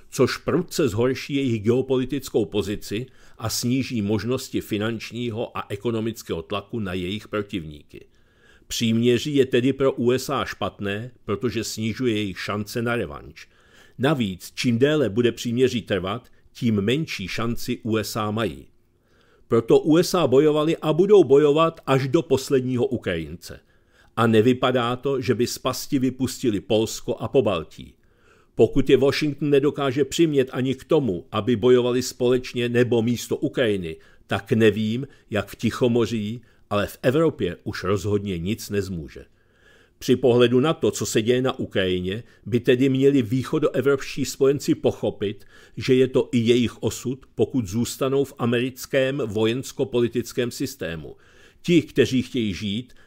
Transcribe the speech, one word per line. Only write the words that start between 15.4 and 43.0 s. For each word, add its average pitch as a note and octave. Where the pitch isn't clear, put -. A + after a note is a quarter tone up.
trvat, G2
tím A2
menší A2+
šanci A#2
U G#2+
S G#2
A G#2+
mají. G2
Proto A#2+
U D#3
S F3
A E3+
bojovali D3+
a D#3
budou F#3+
bojovat D3
až C3+
do E3
posledního B2+
Ukrajince. E2
A A2+
nevypadá B2
to, C3+
že B2
by A#2+
z -
pasti -
vypustili B2
Polsko A2
a A2+
Pobaltí. F2
Pokud B2+
je C#3
Washington C#3+
nedokáže C#3
přimět C#3
ani C3
k -
tomu, A#2
aby G#2+
bojovali B2
společně B2
nebo A#2+
místo A#2
Ukrajiny, G#2
tak -
nevím, A2
jak G2+
v -
Tichomoří, A#2
ale G2+
v -
Evropě B2+
už -
rozhodně G2+
nic G2
nezmůže. F#2
Při -
pohledu B2
na D#3+
to, A2+
co G#2+
se A2+
děje B2
na B2+
Ukrajině, F#2
by A2+
tedy B2+
měli C3+